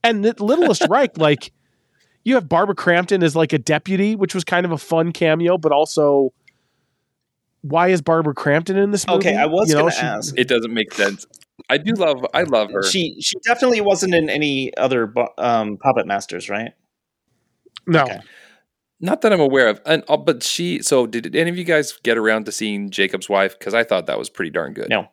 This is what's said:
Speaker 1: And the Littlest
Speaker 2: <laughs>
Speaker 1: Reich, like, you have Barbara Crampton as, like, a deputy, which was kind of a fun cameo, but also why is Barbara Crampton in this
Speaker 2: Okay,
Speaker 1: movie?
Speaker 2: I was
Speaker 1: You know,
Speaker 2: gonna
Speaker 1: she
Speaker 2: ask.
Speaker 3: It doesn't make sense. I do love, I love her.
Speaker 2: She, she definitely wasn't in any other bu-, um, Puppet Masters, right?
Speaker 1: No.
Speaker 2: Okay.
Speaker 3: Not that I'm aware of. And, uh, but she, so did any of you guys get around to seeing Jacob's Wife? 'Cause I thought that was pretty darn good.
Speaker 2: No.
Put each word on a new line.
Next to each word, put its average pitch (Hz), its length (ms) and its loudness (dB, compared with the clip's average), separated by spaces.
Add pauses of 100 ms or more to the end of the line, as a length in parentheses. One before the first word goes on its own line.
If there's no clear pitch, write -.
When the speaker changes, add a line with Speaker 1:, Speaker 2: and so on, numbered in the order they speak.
Speaker 1:
And 226 200 2
the 226 180 2
Littlest 294 440 2
Speaker 2:
<laughs> - 40 0
Speaker 1:
Reich, 262 280 0
like, 151 340 0 (720)
you 254 120 0
have 196 120 0
Barbara 180 280 2
Crampton 175 480 2
as, 156 120 2
like, 160 160 2
a 156 60 0
deputy, 190 580 0
which 196 200 -4
was 180 80 -4
kind 180 220 0
of 175 60 -2
a 160 60 -4
fun 165 340 0
cameo, 170 460 0
but 160 140 0
also 143 640 2 (1300)
why 165 280 2
is 180 120 2
Barbara 160 320 0
Crampton 160 440 0
in 202 140 2
this 202 160 -2
Speaker 2:
Okay, 175 240 2
Speaker 1:
movie? 147 100 0
Speaker 2:
I 147 40 4
was 165 240 2
Speaker 1:
You 151 60 2
know, 147 80 4
Speaker 2:
gonna 165 80 2
Speaker 1:
she - 100 -4
Speaker 2:
ask. 110 360 -6
Speaker 3:
It 123 100 2
doesn't 117 260 0
make 110 200 -4
sense. 98 320 -2 (440)
I 135 80 2
do 175 160 0
love, 156 400 0
I 170 100 2
love 113 280 0
her. 196 120 -2
Speaker 2:
She, 170 380 -2
she - 240 -4
definitely 233 360 2
wasn't 196 340 0
in 156 140 2
any 139 480 -2
other 123 300 0
bu-, 117 200 -2 (100)
um, 110 400 -2
Puppet 127 300 0
Masters, 98 420 -6
right? 107 220 -8 (1120)
Speaker 1:
No. 160 180 2
Speaker 2:
Okay. 107 160 -6 (840)
Speaker 3:
Not 185 200 -4
that 220 120 4
I'm 180 80 2
aware 135 260 4
of. 104 180 0
And, 160 220 0
uh, 151 100 2
but 117 260 0
she, 175 380 -4
so 127 260 2
did 117 280 -6
any 165 140 0
of 175 80 -6
you 180 60 -8
guys 151 300 0 (100)
get 117 140 2
around 110 280 0
to 107 60 -10
seeing 101 400 -6
Jacob's 95 380 -2
Wife? 98 300 0
'Cause 98 140 -8
I 117 100 2
thought 95 240 -2
that 62 120 -4
was 62 100 -10
pretty 82 220 -8
darn 78 220 -4
good. - 160 -10
Speaker 2:
No. 101 240 0